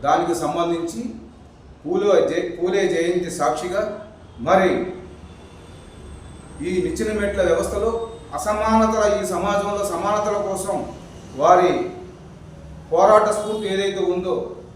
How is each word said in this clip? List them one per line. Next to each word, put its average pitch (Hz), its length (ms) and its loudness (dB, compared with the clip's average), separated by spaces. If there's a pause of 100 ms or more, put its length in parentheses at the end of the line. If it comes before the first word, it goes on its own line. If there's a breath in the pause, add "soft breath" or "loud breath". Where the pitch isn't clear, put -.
దానికి 170 360 2
సంబంధించి 170 600 -2 (800)
పూలే 190 340 4 (140)
జయ-, - 260 -2
పూలే 185 260 0 (120)
జయంతి 175 440 0
సాక్షిగా 180 440 0 (640)
మరి 185 240 6 (1900)
ఈ 185 40 -4 (140)
నిచ్చెన 214 260 -2 (100)
మెట్ల 202 280 0
వ్యవస్థలో 214 420 2 (480)
అసమానతల, 214 680 2 (160)
ఈ - 20 -4 (120)
సమాజంలో 202 480 0 (120)
సమానతల 208 420 0 (120)
కోసం - 280 -4 (640)
వారి 175 320 6 (1160)
పోరాట 208 360 8 (120)
స్ఫూర్తి 214 340 -4
ఏదైతే 190 300 0 (120)
ఉందో 180 220 -2 (400)